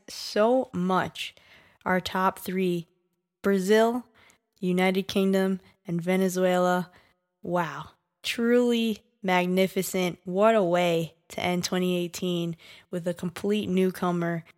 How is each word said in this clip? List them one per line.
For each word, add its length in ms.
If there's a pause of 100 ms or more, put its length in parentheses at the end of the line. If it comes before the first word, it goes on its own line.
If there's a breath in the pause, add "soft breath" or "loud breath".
so 640
much. 640 (500 soft breath)
Our 160
top 400
three, 480 (540)
Brazil, 600 (540 soft breath)
United 480
Kingdom, 540 (260 soft breath)
and 140
Venezuela. 920 (520 soft breath)
Wow. 480 (340)
Truly 760 (200)
magnificent. 1000
What 320
a 60
way 520 (140)
to 120
end 240
twenty 320
eighteen 600 (340 loud breath)
with 160
a 80
complete 540
newcomer 760 (140)